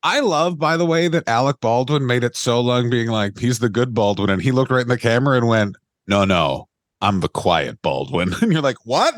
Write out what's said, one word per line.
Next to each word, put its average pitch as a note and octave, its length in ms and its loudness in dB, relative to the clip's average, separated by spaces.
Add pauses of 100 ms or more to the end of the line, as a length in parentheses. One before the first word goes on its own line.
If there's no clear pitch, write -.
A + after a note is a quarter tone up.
I F#3+ 180 0
love, F3 380 0
by D#3 180 2
the E3+ 100 2
way, E3 220 2
that E3 200 0
Alec B2+ 320 0
Baldwin B2+ 460 0
made B2 180 0
it A#2+ 120 -2
so A#2+ 240 0
long A#2+ 280 0
being A#2 200 0
like, G#2 300 -2
He's B2 200 -2
the A#2 100 0
good A#2+ 260 0
Baldwin, G2+ 360 0
and F#2+ 100 0
he G2 120 -2
looked B2+ 180 0
right B2+ 120 0
in A#2+ 60 -6
the B2 100 0
camera B2 380 0
and A#2+ 100 2
went, G#2+ 300 0 (300)
No, G2+ 180 2
no, E2 440 0 (320)
I'm G3 200 0
the - 80 -4
quiet F2 540 -2
Baldwin. F2 540 -4
<laughs> - 60 -10
And A#3 100 0
you're D#3+ 100 0
like, C3+ 220 -2
What? G3 340 0